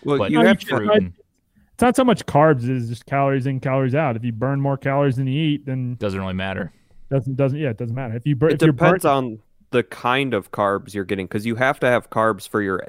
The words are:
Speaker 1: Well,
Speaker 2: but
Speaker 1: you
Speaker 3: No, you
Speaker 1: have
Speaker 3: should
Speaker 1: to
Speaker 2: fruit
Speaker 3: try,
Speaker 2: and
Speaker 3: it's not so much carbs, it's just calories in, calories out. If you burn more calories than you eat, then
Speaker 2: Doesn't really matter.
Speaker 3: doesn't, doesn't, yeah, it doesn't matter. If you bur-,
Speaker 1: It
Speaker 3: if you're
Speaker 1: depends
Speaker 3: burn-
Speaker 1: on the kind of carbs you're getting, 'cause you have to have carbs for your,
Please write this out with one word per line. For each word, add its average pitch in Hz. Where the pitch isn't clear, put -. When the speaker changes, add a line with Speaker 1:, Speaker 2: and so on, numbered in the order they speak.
Speaker 1:
Well, 143
Speaker 2:
but 101
Speaker 1:
you 151
Speaker 3:
No, -
you -
Speaker 1:
have -
Speaker 3:
should -
Speaker 1:
to 135
Speaker 2:
fruit 107
Speaker 3:
try, 214
Speaker 2:
and 131
Speaker 3:
it's -
not 240
so 254
much 233
carbs, 143
it's 127
just 117
calories 139
in, 135
calories 131
out. 143
If 113
you 120
burn 131
more 139
calories 139
than 135
you 135
eat, 147
then 127
Speaker 2:
Doesn't 98
really 95
matter. 95
Speaker 3:
doesn't, 135
doesn't, 139
yeah, 147
it 107
doesn't 117
matter. 123
If 117
you 147
bur-, 151
Speaker 1:
It -
Speaker 3:
if 151
you're 160
Speaker 1:
depends 175
Speaker 3:
burn- 156
Speaker 1:
on 127
the 123
kind 127
of 101
carbs 101
you're 101
getting, 98
'cause 107
you 117
have 131
to 139
have 120
carbs 110
for 107
your, 95